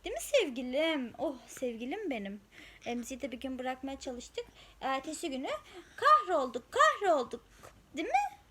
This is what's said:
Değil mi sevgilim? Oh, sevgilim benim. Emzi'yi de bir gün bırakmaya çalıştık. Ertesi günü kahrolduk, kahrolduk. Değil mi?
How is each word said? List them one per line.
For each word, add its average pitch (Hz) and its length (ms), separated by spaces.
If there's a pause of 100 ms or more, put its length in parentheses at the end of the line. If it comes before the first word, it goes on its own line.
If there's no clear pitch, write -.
Değil 370 100
mi 659 60
sevgilim? 277 960
Oh, 277 180 (100)
sevgilim 262 640
benim. 202 300 (460)
Emzi'yi 240 360
de 277 100
bir 247 80
gün 262 180
bırakmaya 262 420
çalıştık. 254 440 (360)
Ertesi 277 500
günü 262 180 (480)
kahrolduk, 349 760
kahrolduk. 392 680 (560)
Değil 320 120
mi? 784 420